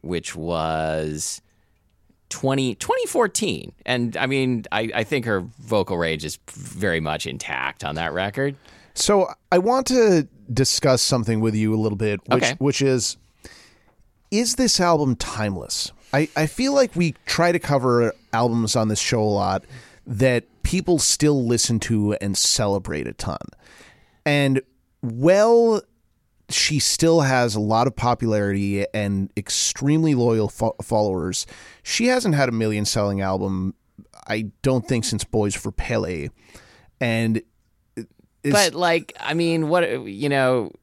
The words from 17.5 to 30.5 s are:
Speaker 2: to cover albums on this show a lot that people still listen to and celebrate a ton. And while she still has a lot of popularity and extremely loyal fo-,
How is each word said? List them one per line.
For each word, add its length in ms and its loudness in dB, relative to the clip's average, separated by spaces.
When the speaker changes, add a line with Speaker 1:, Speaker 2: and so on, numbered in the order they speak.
Speaker 2:
to 80 2
cover 520 2
albums 440 2
on 120 2
this 100 0
show 240 0
a 80 2
lot 340 0
that 380 2
people 340 2
still 480 2
listen 340 2
to 400 0
and 160 -4
celebrate 720 0
a 60 -8
ton. 260 -6
And 340 2
while 840 4
she 320 0
still 400 4
has 340 2
a 60 0
lot 260 2
of 80 -2
popularity 1000 0
and 440 -2
extremely 800 0
loyal 320 2
fo-, 340 -2